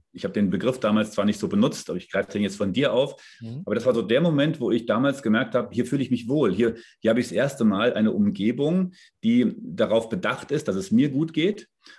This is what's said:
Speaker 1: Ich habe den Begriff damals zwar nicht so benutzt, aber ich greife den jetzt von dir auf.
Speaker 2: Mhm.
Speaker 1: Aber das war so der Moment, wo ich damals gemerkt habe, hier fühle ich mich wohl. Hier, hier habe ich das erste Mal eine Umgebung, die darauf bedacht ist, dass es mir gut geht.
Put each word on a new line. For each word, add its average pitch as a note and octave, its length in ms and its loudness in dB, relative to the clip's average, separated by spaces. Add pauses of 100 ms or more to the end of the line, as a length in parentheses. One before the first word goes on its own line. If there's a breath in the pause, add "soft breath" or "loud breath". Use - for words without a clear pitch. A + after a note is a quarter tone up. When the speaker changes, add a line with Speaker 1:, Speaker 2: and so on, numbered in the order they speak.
(120)
Speaker 1:
Ich - 100 -16
habe - 100 -6
den G2+ 180 0
Begriff G#2+ 280 -2
damals G#2+ 320 0
zwar G2+ 140 -2
nicht G#2 160 0
so G2 80 -2
benutzt, G#2 420 0
aber F2 60 -4
ich - 140 -12
greife G2 200 -4
den G#2 120 -2
jetzt G2 140 -2
von G2+ 160 -2
dir C3 200 0
auf. C#3 280 -2 (200 loud breath)
Speaker 2:
Mhm. A#2 240 -12
Speaker 1:
Aber - 100 -4
das A#2 100 -2
war B2+ 100 4
so A2+ 80 0
der A2+ 180 4
Moment, D3+ 400 2
wo A2+ 100 0
ich A#2 160 2
damals C3+ 340 2
gemerkt A#2 360 2
habe, B2 160 -2
hier A#2 120 0
fühle - 180 -2
ich B2+ 100 -4
mich A2+ 160 -2
wohl. B2+ 260 2
Hier, A2+ 220 2 (240 loud breath)
hier A2 100 2
habe A#2 80 2
ich A#2+ 80 0
das - 60 -12
erste A#2+ 320 0
Mal G#2+ 300 2
eine A2 180 2
Umgebung, B2+ 800 0 (320 loud breath)
die A3+ 340 2
darauf A2 500 0
bedacht A2+ 440 -4
ist, D3 160 -2
dass F#2+ 80 0
es F#2+ 160 -6
mir C3+ 180 4
gut D#3 220 -2
geht. F#3 360 -2 (300 loud breath)